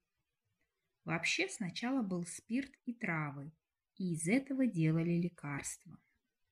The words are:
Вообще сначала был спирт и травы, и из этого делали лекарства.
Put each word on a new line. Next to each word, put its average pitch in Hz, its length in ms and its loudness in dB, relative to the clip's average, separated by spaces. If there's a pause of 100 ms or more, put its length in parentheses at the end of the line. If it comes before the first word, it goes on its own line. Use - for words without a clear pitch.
(1040)
Вообще 175 440 0
сначала 233 540 -2
был 180 220 -2
спирт - 480 -4 (120)
и 240 100 -6
травы, 151 560 -4 (460)
и 180 180 -2
из 160 120 -4
этого 262 400 4
делали 165 540 4
лекарства. - 800 -6 (520)